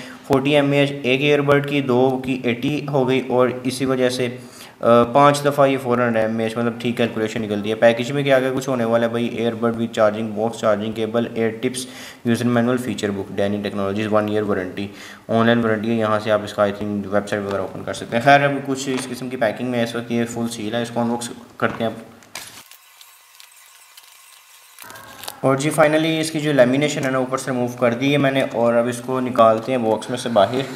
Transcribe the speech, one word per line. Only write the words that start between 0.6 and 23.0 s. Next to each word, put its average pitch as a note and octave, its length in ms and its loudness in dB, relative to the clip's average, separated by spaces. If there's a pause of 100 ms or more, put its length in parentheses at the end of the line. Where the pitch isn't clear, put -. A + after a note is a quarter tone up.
ए C#3+ 40 4
एच C#3+ 140 2
एक C#3 300 0
earbud C#3+ 480 2
की, C#3+ 120 0
दो B2+ 300 4
की B2+ 340 -4
एटी C3+ 460 -2
हो C#3 140 2
गई B2+ 160 0
और B2 440 0
इसी C3 200 -2
वजह B2+ 240 2
से, B2+ 180 -2
अ, - 580 -10
पाँच C#3 560 6
दफ़ा C#3+ 240 4
ये C3+ 120 2
फ़ोर B2 240 0
हंड्रेड A2+ 220 0
एम A2+ 180 -2
ए A2 40 0
एच, A2 120 -4
मतलब A#2 240 -2
ठीक A#2+ 160 -4
calculation A2 440 -2
निकलती G#2 280 -2
है। A2 60 0
Package A#2 360 4
में C#3+ 120 -2
क्या, C3+ 160 4
क्या C3 120 0
कुछ C3 160 -4
होने B2 180 -2
वाला A#2 220 2
है A2+ 60 -2
भाई, A#2 280 -2
earbud A2+ 360 -2
with A2+ 180 -4
charging A2 320 2
box, G#2+ 240 -2
charging G#2+ 480 -2
cable, A2+ 280 0 (100)
ear A2+ 140 0 (140)
tips, B2 140 -4 (480)
user A#2 200 0
manual, A#2+ 300 2
feature G#2+ 340 -4
book, G2 280 -6
Danny G2+ 260 -2
Technologies, G2+ 420 -4
one G#2+ 220 2
year G#2 140 0
warranty, G2 460 -4 (400)
Online A2+ 320 4
warranty A2 260 0
है। A#2 80 0
यहाँ G#2+ 240 2
से A2 100 -4
आप G#2 160 2
इसका, G#2 180 0
I G2+ 60 2
think, G2+ 380 -4
website G2+ 360 -2
वगैरह G2 200 -4
open G2 200 -10
कर G2 100 -8
सकते - 240 -6
हैं। A#2 80 0
खैर, C#3+ 160 8
अभी C#3 200 0
कुछ C3 280 -4
इस B2+ 160 -2
किस्म B2+ 240 -10
की B2+ 80 -8
packing A#2+ 320 -2
में A#2+ 140 0
इस A#2 120 -4
वक्त A#2 160 -6
ये A#2 140 0
full A#2 220 -6
seal A2+ 280 -6
है, A#2+ 60 -2
इसको A#2+ 200 -4
unbox A#2 280 -4 (300)
करते A#2 240 -2
हैं A2+ 80 -2
अब। - 60 -14 (3500)